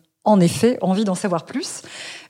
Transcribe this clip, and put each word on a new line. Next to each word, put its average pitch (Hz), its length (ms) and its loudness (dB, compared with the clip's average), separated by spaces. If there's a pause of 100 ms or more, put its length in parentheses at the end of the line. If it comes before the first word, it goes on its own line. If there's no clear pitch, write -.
(240)
en 208 180 4
effet 226 400 2
envie 185 240 0
d'en 185 100 0
savoir 175 300 -4
plus. - 380 -10 (460)